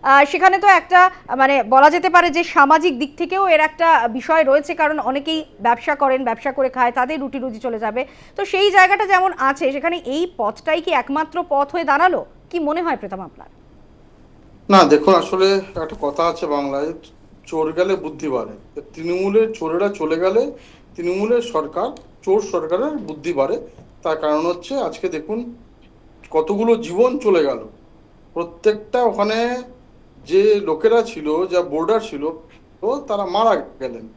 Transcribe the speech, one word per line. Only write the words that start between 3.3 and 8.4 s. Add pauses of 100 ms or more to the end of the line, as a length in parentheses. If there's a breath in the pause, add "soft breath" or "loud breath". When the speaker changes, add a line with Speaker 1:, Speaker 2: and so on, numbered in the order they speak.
Speaker 1:
এর
একটা
বিষয়
রয়েছে,
কারণ
অনেকেই (140)
ব্যবসা
করেন,
ব্যবসা
করে
খায়,
তাদের
রুটি
রুজি
চলে
যাবে। (300 soft breath)
তো